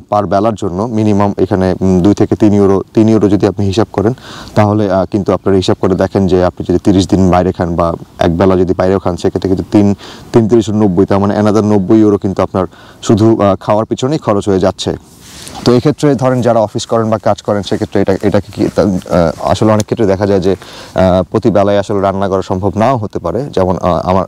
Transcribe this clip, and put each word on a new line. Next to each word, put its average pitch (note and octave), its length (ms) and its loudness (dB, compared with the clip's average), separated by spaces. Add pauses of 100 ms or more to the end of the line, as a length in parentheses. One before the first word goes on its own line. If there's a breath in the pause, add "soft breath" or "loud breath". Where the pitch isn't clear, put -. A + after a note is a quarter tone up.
পার G#2 180 0
বেলার G2+ 280 0
জন্য F#2 280 -6
মিনিমাম G#2+ 560 0
এখানে, F#2 420 0
উম, F#2 200 2
দুই G2 140 4
থেকে G#2 220 0
তিন G2+ 180 2
ইউরো, G2 280 2 (120)
তিন A2 140 4
ইউরো G#2+ 200 4
যদি G2+ 180 2
আপনি G2 200 -2
হিসাব G2 260 0
করেন, G2+ 200 0 (420 loud breath)
তাহলে, G#2 380 0
আহ, F#2 120 0
কিন্তু G2+ 280 -2
আপনারা F#2+ 240 0
হিসাব G2 240 0
করে F#2+ 140 0
দেখেন F#2+ 320 0
যে F2+ 180 2
আপনি - 240 -4
যদি F2+ 160 2
তিরিশ F#2+ 240 2
দিন F#2 220 2
বাইরে F2+ 220 0
খান F2 240 -4
বা E2+ 180 -2 (240)
এক E2 200 0
বেলা F#2+ 180 2
যদি F2+ 180 0
বাইরেও F#2 240 0
খান, F2 180 -4
সেক্ষেত্রে F#2+ 320 -4
কিন্তু F2+ 240 -2
তিন, G2+ 220 4 (380 loud breath)
তিন A2+ 160 2
তিরিশ A2 220 2
নব্বই, G2+ 360 2
তার G2+ 120 0
মানে G2+ 220 0
another G#2+ 240 2
নব্বই G#2+ 340 2
ইউরো G#2 200 4
কিন্তু G2 240 -4
আপনার F#2 240 -2 (360 loud breath)
শুধু, A2 380 2
আহ, G2+ 200 2
খাওয়ার A2 260 0
পিছনেই C3 320 -4
খরচ G2+ 300 -2
হয়ে F#2+ 120 2
যাচ্ছে। - 360 -2 (680 loud breath)
তো A#2+ 80 4
এক্ষেত্রে C#3+ 420 2
ধরেন B2+ 280 0
যারা A2+ 180 2
অফিস G#2+ 260 -4
করেন A2+ 240 -2
বা A2 80 -2
কাজ G#2 240 -2
করেন, G#2 200 -4
সেক্ষেত্রে G#2 380 -4
এটা, G2 120 0 (100)
এটাকে G2+ 300 -2
কি, - 220 -2
তা, - 80 0
আহ, F2 680 -2
আসলে G#2+ 220 2
অনেক G#2+ 120 0
ক্ষেত্রে - 220 -2
দেখা F#2+ 200 0
যায় G2 140 0
যে, F2+ 160 -2 (380 loud breath)
আহ, F#2 280 2
প্রতি A2 280 -2
বেলায় G2+ 280 2
আসলে G2+ 220 -2
রান্না G2 280 -2
করা F#2 140 -2
সম্ভব F#2 340 -4
নাও A#2+ 200 0
হতে G#2 220 -6
পারে। F2 320 -6
যেমন, F#2 260 0
আহ, F2 340 -2
আমার, F#2 180 0